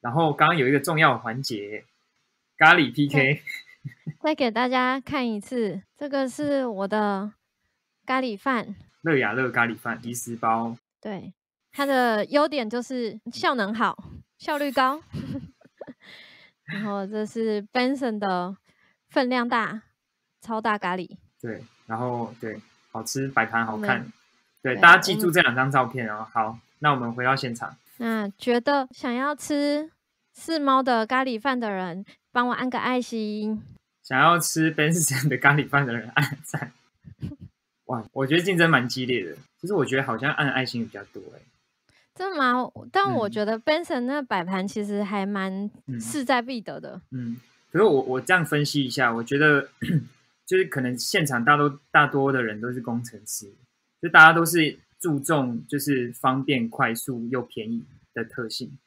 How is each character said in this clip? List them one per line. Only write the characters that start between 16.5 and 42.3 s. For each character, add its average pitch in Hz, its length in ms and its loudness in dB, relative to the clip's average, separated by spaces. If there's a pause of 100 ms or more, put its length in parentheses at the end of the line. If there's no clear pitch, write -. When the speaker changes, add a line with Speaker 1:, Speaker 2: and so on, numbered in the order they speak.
Speaker 2:
然 202 200 -8
后 202 220 -4
这 214 200 -4
是 214 360 -2 (100)
Benson 254 460 0
的 190 380 -2 (520)
分 262 200 0
量 247 200 0
大， 220 340 -2 (580)
超 220 200 -6
大 214 180 -2
咖 185 180 -4
喱。 185 140 -8 (300)
Speaker 1:
对， 110 220 -10 (240)
然 113 120 -6
后， 120 420 -4
对， 107 200 -10 (320)
好 113 100 -10
吃， 135 260 -6
摆 120 160 2
盘 113 220 -2
好 110 100 -6
看。 107 220 0
Speaker 2:
我 120 40 -8
们， 113 100 -16 (500)
Speaker 1:
对， 131 140 0
Speaker 2:
对， - 40 -2
Speaker 1:
大 170 120 12
家 185 60 10
记 190 180 0
住 185 160 2
这 175 100 4
两 127 120 4
张 131 140 2
照 135 160 4
片 117 240 -6
哦。 107 40 -6
Speaker 2:
我 107 60 -8
们 110 80 -10
Speaker 1:
好， 113 320 -4 (200)
那 151 140 2
我 135 40 2
们 120 160 -4
回 123 120 -4
到 135 100 4
现 131 180 -4
场。 - 240 -10 (200)
Speaker 2:
那 220 320 -4 (100)
觉 240 220 0
得 277 320 0
想 254 200 -6
要 269 220 -2
吃 294 560 -2 (420)
四 330 280 -4
猫 269 200 4
的 240 240 2
咖 262 200 0
喱 240 160 -4
饭 262 180 -2
的 226 120 -4
人， 185 340 -6 (260)
帮 247 180 0
我 240 60 -2
按 254 160 -4
个 247 80 -4
爱 254 240 0
心。 214 580 -6 (400)
Speaker 1:
想 - 180 -4
要 165 200 6
吃 160 340 0
Benson 151 540 0
的 127 100 2
咖 143 180 4
喱 147 140 0
饭 143 160 2
的 120 80 -4
人， 113 220 -6
按 143 300 -2
赞。 - 260 -8 (1160)
哇， 117 260 -6
我 135 120 -2
觉 139 120 2
得 175 60 2
竞 185 140 0
争 165 140 6
蛮 127 180 2
激 127 180 -6
烈 117 180 -2
的。 76 120 -10 (240)
其 165 60 -10
实 202 80 -4
我 156 100 2
觉 131 120 -2
得 139 80 0
好 117 120 -4
像 135 160 -2
按 147 200 0
爱 127 120 -2
心 120 200 -6
比 98 80 -14
较 101 100 -14 (100)
多 104 80 -16
欸。 - 220 -20 (720)
Speaker 2:
真 381 160 -6